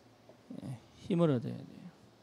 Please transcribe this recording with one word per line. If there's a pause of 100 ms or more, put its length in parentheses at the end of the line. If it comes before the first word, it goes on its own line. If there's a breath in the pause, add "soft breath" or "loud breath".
(640)
예, (160)
힘을
얻어야
돼요. (560)